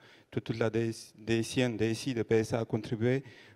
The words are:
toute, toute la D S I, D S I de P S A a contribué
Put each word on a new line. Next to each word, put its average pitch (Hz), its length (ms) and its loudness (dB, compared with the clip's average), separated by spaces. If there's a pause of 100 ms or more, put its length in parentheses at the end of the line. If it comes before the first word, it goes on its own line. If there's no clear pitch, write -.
(300)
toute, - 140 -4
toute 113 140 -4
la 113 120 2
D 113 180 0
S - 240 -10 (440)
I, 127 200 4
D 107 140 2
S 113 160 -4
I 135 80 -2
de 113 80 0
P 113 140 2
S 110 180 2
A 117 60 0
a 113 40 -2
contribué 120 580 0 (340)